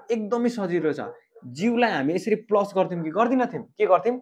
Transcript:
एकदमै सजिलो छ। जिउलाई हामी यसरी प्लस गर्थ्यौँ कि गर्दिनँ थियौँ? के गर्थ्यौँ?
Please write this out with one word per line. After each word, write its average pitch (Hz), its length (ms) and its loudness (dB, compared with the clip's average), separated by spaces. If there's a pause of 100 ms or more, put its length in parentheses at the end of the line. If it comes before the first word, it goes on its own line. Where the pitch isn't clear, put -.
(100)
एकदमै 233 380 -2
सजिलो 175 440 -2
छ। 110 180 -6 (320)
जिउलाई 220 480 0
हामी 151 240 0
यसरी 202 200 0 (120)
प्लस 202 280 2
गर्थ्यौँ 175 280 0
कि 156 80 -4
गर्दिनँ 240 360 2
थियौँ? 135 180 -10 (140)
के 208 80 4
गर्थ्यौँ? 185 360 4